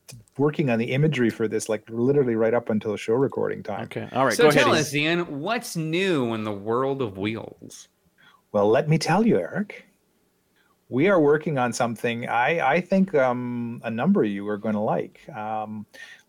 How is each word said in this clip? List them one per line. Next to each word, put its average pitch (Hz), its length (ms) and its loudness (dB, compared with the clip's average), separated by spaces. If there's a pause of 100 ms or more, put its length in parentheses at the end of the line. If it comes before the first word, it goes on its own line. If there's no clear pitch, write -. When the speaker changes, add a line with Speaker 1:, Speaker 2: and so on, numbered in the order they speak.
(360)
Speaker 1:
working 147 320 2
on 113 120 2
the 120 100 -2
imagery 127 400 2
for 110 160 -2
this, 107 220 -4
like, 107 200 -2
literally 123 460 2
right 113 200 2
up 120 160 0
until 107 260 0
show - 180 -2
recording 104 480 0
time. 98 220 -8
Speaker 2:
Okay. 110 280 -8
All 127 120 2
right, 117 100 2
Speaker 3:
So 156 100 4
Speaker 2:
go 151 40 8
ahead, 147 160 6
Speaker 3:
tell - 80 4
Speaker 2:
Ian. 160 80 4
Speaker 3:
us, 143 120 -4
Ian, 156 500 -2
what's 226 340 -6
new 156 580 0
in 110 80 -4
the 107 100 -4
world 120 480 -2
of 98 180 -4
wheels? - 680 -8 (640)
Speaker 1:
Well, 104 180 4
let 143 180 4
me 156 100 2
tell 196 280 2
you, 147 100 4
Eric. 147 480 -6 (1040)
We 131 200 2
are 190 120 6
working 151 380 2
on 120 140 0
something 117 560 -4
I, 131 460 0
I 175 60 2
think, 190 320 2
um, 123 720 0
a 117 80 -6
number 147 320 2
of 107 80 2
you 101 160 -4
are 104 100 -2
gonna 104 240 -2
like. - 480 -4
Um, 107 580 -8 (420)